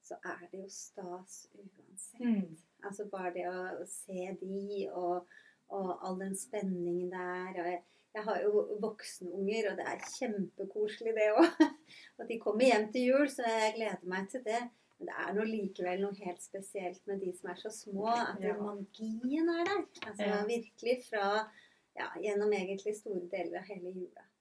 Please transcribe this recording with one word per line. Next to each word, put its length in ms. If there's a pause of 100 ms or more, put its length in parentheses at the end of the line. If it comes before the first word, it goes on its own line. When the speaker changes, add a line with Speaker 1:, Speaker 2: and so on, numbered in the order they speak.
Speaker 1:
så 220
er 180
det 160
jo 100
stas 800
uansett. 720
Speaker 2:
Mm. 360 (220)
Speaker 1:
Altså, 280
bare 260
det 140
å 380
se 540
de, 500
og, 360 (420)
og 320
all 200
den 160
spenningen 760
det 100
er, 320
og 140
jeg, 140 (340)
jeg 100
har 180
jo 240 (120)
voksne 520
unger, 400
og 60
det 100
er 180
kjempekoselig 1080
det 160
også. 400 (220)
<laughs> 260
Og 100
de 100
kommer 280
hjem 240
til 120
jul, 260
så 160
jeg 320
gleder 260
meg 260
til 160
det. 160 (400)
Men 80
det 80
er 160
nå 140
likevel 560
noe 120
helt 280
spesielt 640
med 180
de 100
som 160
er 80
så 160
små, 380
at 320
Speaker 2:
Ja. 160
Speaker 1:
magien 880
er 160
der. 220 (140)
Altså, 260
Speaker 2:
Ja. 180
Speaker 1:
virkelig 600
fra, 420 (500)
ja, 200
gjennom 360
egentlig 440
store 320
deler 300
av 60
hele 300
jula. 320 (140)